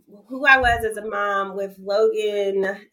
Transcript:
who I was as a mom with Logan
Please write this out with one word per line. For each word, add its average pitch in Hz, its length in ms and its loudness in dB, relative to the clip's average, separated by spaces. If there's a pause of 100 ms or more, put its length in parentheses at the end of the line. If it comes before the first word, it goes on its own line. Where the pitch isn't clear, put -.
(260)
who 262 200 -4
I 269 120 8
was 233 260 2
as 208 120 -2
a 208 100 -8
mom 202 480 -4
with 196 240 -8
Logan 202 840 0 (280)